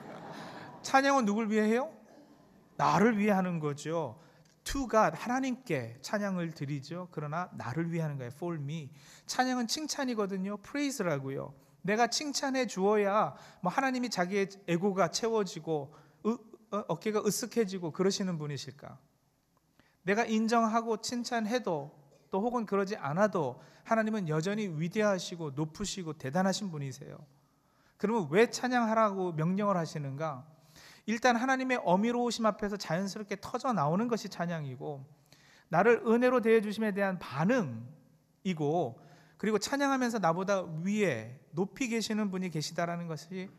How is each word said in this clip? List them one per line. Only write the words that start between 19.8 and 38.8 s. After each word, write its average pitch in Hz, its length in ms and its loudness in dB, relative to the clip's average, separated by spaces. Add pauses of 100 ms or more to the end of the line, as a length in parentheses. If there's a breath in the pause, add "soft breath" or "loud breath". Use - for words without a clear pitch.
내가 202 220 2
인정하고 220 720 2
칭찬해도 220 1040 -4 (280)
또 190 100 0
혹은 233 240 0
그러지 196 320 0
않아도 160 640 0 (240 loud breath)
하나님은 220 440 0
여전히 190 400 0
위대하시고 175 840 -2
높으시고 160 640 -6
대단하신 185 560 0
분이세요. 143 480 -10 (800 soft breath)
그러면 202 340 0
왜 220 180 6
찬양하라고 220 840 2
명령을 185 440 2
하시는가? 147 720 -6 (600 loud breath)
일단 233 300 4
하나님의 262 480 2
어미로우심 226 600 2
앞에서 208 300 0
자연스럽게 196 640 -4
터져 254 320 -2
나오는 175 360 2
것이 214 200 -2
찬양이고, 147 760 -6 (640 soft breath)
나를 214 380 6
은혜로 247 360 6
대해주심에 220 500 4
대한 190 260 0
반응이고, 156 1800 -2 (360 loud breath)